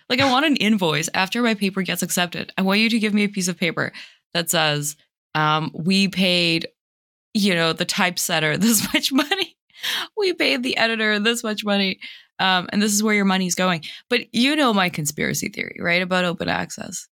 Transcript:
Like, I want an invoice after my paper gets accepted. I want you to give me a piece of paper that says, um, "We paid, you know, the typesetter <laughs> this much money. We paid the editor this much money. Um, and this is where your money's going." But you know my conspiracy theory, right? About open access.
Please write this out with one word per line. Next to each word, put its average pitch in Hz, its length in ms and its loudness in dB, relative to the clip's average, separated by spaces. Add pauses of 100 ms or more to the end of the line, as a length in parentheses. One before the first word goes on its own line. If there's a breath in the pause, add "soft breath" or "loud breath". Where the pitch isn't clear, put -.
(100)
Like, 254 100 2
I 277 100 4
want 262 140 2
an 302 120 2
invoice 175 580 2
after 185 260 0
my 233 140 2
paper 196 260 -2
gets 180 220 -4
accepted. - 560 -4
I - 20 0
want 190 200 4
you 226 100 4
to 233 80 2
give 208 160 2
me 208 100 4
a 202 60 0
piece 185 180 -2
of 180 100 -4
paper 160 340 -2 (420 loud breath)
that 170 160 -2
says, 147 440 0 (400 soft breath)
um, 156 380 2
"We 190 360 2
paid, 180 600 0 (640)
you 202 220 2
know, 165 180 2
the 170 140 -4
typesetter 170 720 0
<laughs> - 0 -
this 208 340 2
much - 180 0
money. 311 460 -2 (640 loud breath)
We 370 160 0
paid 277 300 0
the 262 120 -4
editor 220 420 2
this 233 240 0
much 214 220 -4
money. 202 340 0 (400 loud breath)
Um, 185 320 2
and 208 120 0
this 208 100 2
is 208 100 0
where 214 120 2
your 208 100 2
money's 185 300 2
going." 180 280 0 (280 loud breath)
But - 240 -2
you 262 200 2
know 269 200 2
my 185 160 2
conspiracy 151 580 -4
theory, - 320 -10
right? 175 220 0
About 180 240 0
open 175 240 -4
access. - 680 -6